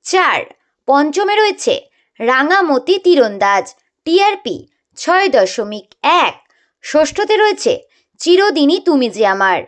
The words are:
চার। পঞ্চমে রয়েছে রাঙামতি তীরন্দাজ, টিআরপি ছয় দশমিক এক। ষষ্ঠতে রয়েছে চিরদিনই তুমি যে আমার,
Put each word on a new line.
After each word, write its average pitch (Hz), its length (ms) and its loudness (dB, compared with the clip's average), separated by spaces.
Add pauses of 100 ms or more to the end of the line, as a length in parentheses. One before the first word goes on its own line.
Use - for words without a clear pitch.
চার। 311 360 -2 (500)
পঞ্চমে 302 480 0
রয়েছে 415 380 0 (460)
রাঙামতি 285 760 2
তীরন্দাজ, 202 680 2 (420)
টিআরপি 392 500 0 (420)
ছয় 370 300 0
দশমিক 208 580 -2 (160)
এক। 294 320 0 (500)
ষষ্ঠতে 311 520 -2
রয়েছে 415 360 0 (480)
চিরদিনই 349 600 2
তুমি 269 300 0
যে 214 160 -2
আমার, 190 420 0